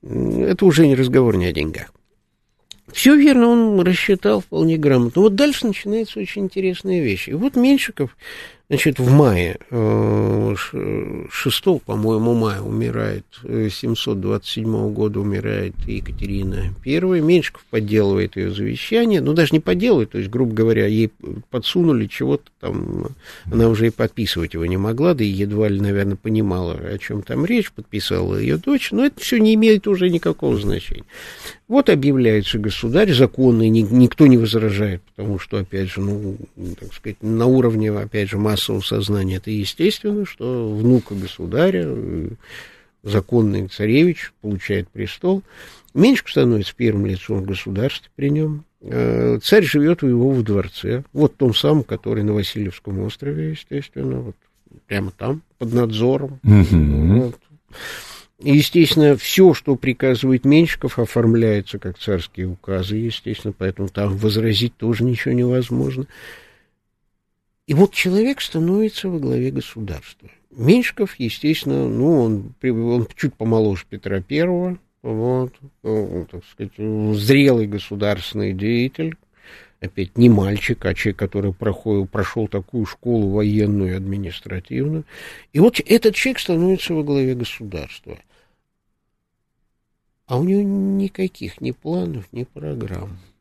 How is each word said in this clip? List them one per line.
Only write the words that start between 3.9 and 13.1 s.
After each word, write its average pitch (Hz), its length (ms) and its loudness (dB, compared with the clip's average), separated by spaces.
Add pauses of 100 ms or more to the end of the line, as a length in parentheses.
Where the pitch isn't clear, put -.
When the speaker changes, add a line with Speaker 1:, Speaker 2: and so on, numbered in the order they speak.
Speaker 1:
вполне 160 360 0
грамотно. 135 460 4
Вот 214 120 6
дальше 277 320 0
начинается 214 520 -6
очень 202 240 -8
интересная 185 600 -2
вещь. 101 240 -4
И - 60 -8
вот 226 240 -2
Меньшиков, 247 580 2 (540)
значит, 139 300 0
в 127 120 4
мае, 101 460 6 (120)
э, 107 880 0
ш-, - 760 -8
шестого, - 500 -2
по-моему, 110 560 0
мая 110 260 -2
умирает, 107 640 -4 (180)